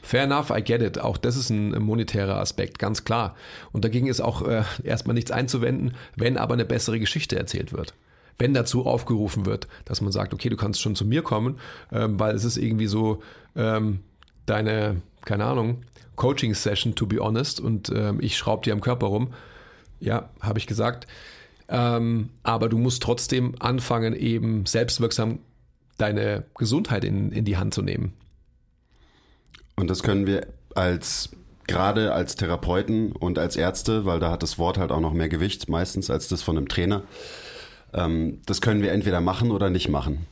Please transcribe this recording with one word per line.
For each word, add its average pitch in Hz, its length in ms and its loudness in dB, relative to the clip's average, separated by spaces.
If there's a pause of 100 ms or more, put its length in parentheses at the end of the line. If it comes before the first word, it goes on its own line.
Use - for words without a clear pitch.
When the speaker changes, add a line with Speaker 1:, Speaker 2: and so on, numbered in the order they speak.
Speaker 1:
Fair 127 220 2
enough, 143 260 2
I 110 140 0
get 117 180 2
it. 98 180 0
Auch 110 180 -2
das 120 180 0
ist 127 160 -2
ein 104 180 2 (120)
monetärer 104 560 0
Aspekt, - 420 -4
ganz 104 240 -2
klar. 113 320 0 (360)
Und 110 140 0
dagegen 123 220 2
ist 120 140 0
auch, - 260 -2
äh, 110 160 2 (200)
erstmal 113 300 -2
nichts 117 160 0
einzuwenden, 123 640 0 (220)
wenn 123 220 2
aber 113 180 0
eine 117 100 2
bessere 117 340 0
Geschichte 110 380 -2
erzählt - 360 -4
wird. - 200 -6 (460)
Wenn 127 160 4
dazu 123 320 2
aufgerufen 110 580 0
wird, 104 220 -2 (180)
dass - 160 -2
man 101 100 0
sagt, 101 220 -2
„Okay, 107 160 -4
du 110 80 0
kannst 104 240 -2
schon 107 140 0
zu 101 100 -2
mir 127 160 2
kommen, 123 380 0 (320)
ähm, 110 280 0
weil 107 140 2
es 107 120 -2
ist 117 120 -2
irgendwie 110 300 0
so, 110 340 0 (340)
ähm, 110 440 0 (480)
deine, 107 540 0 (240)
keine 101 200 0
Ahnung, 123 380 0 (320)
Coaching-Session, 113 800 0
to 110 100 0
be 104 140 0
honest, 113 400 0
und, 110 340 -2
ähm, 104 280 0
ich - 160 -2
schraub 110 260 -2
dir 107 100 2
am 104 80 0
Körper 123 260 0
rum.“ 113 260 0 (680)
Ja, 113 300 -2 (100)
hab 107 180 -2
ich 104 80 -4
gesagt. 113 400 -2 (640)
Ähm, 117 600 2 (140)
aber 113 240 2
du 113 120 2
musst 123 240 2
trotzdem 123 560 0
anfangen, 120 540 0
eben 113 520 0
selbstwirksam 117 760 0 (580)
deine 104 460 2 (140)
Gesundheit 123 480 0
in, 101 260 0
in 110 140 -2
die 101 120 0
Hand 101 180 0
zu 98 60 -2
nehmen. - 320 -2 (1600)
Speaker 2:
Und 90 120 4
das - 140 0
können 101 240 4
wir 98 200 2 (280)
als, - 540 0 (380)
gerade 98 460 2
als 90 220 0
Therapeuten 98 800 0
und 87 260 0
als 87 160 0
Ärzte, 104 500 0
weil 85 140 2
da 82 120 2
hat 82 120 -2
das - 160 -4
Wort 85 180 2
halt 87 140 0
auch 78 80 2
noch 80 140 0
mehr 82 160 0
Gewicht 85 400 -2
meistens 90 400 -2
als 71 180 0
das 90 140 -2
von 82 160 0
einem 69 100 -2
Trainer, 98 360 0 (880)
ähm, 82 520 0
das - 160 -2
können 104 200 4
wir 98 100 2
entweder 92 300 2
machen 101 300 2
oder 98 180 2
nicht 90 180 0
machen. 71 440 -2